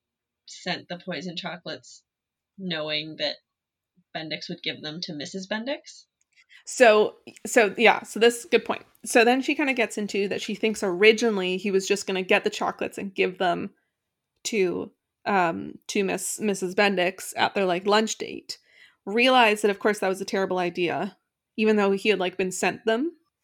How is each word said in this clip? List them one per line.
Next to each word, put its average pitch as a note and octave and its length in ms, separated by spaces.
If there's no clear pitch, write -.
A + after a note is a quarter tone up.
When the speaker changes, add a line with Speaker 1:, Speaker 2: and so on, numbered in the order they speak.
Speaker 1:
sent - 420
the F3 100
poison E3+ 380
chocolates F3 640
knowing D#3 600
that - 180
Bendix D#3+ 320
would F3 140
give D3+ 200
them D#3 200
to E3+ 120
Missus F#3 320
Bendix? A#3+ 580
Speaker 2:
So, G#3+ 500
so, G#3 320
yeah, G#3+ 240
so - 180
this, A#3+ 240
good A3+ 200
point. - 200
So A#3+ 200
then B3+ 180
she D4 120
kinda C#4 180
gets A#3 240
into G3+ 320
that G#3 140
she G#3+ 120
thinks A3 280
originally G3+ 760
he F#3+ 140
was F#3+ 180
just G3 180
gonna F#3+ 160
get G3 220
the G#3+ 60
chocolates - 480
and G3 160
give F#3 240
them F3 320
to, F#3 460
um, F3 540
to G3+ 160
Miss, F#3 360
Missus F#3+ 340
Bendix F#3+ 640
at - 180
their, G3 100
like, F#3 220
lunch G#3+ 320
date. - 400
Realized A#3 560
that, G#3 80
of G3 80
course, G#3 220
that F#3+ 80
was F#3+ 120
a G3 60
terrible F#3 320
idea, F3 580
even G#3+ 200
though G3 160
he G3 160
had, G3 100
like, F3+ 180
been F#3 160
sent - 320
them, A#3+ 280